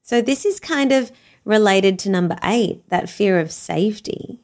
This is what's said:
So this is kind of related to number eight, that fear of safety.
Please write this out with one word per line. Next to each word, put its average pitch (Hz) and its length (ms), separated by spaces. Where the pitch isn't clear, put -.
So 240 200
this 262 240
is 392 140
kind 277 320
of 254 200
related 196 540
to 196 100
number 175 340
eight, - 460
that 175 200
fear 190 300
of 165 120
safety. - 920